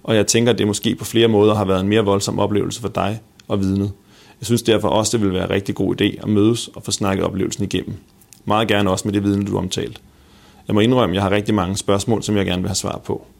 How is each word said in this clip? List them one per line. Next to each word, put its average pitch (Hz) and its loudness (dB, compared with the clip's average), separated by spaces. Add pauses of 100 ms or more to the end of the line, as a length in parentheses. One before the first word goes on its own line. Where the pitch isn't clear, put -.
og 113 0
jeg 101 4
tænker, 117 2
at 104 0
det 104 0
måske 107 -2
på - -10
flere 113 4
måder 107 4
har 104 0
været 92 2
en 95 -2
mere 107 2
voldsom 101 0
oplevelse 101 -2
for 104 -6
dig 101 -4 (260)
og 107 -2
vidnet. 98 0 (480)
Jeg - -12
synes 113 0
derfor 107 2
også, 107 2
det 113 -2
ville 98 0
være 92 -2
en 90 -4
rigtig 101 -2
god 95 -2
idé - 0
at 104 -4
mødes 107 2
og - -18
få - -8
snakket 98 0
oplevelsen 95 -4
igennem. 92 -6 (500)
Meget 107 0
gerne 101 2
også 92 -2
med 104 0
det 101 0
vidne, 101 0
du 98 -2
omtalte. 92 -6 (680)
Jeg 107 -2
må 104 4
indrømme, 117 4
at - 0
jeg 98 2
har 95 0
rigtig 104 0
mange 95 0
spørgsmål, 101 0
som 107 0
jeg 98 2
gerne 92 -2
vil 92 -4
have 92 -4
svar - -6
på. - -6 (120)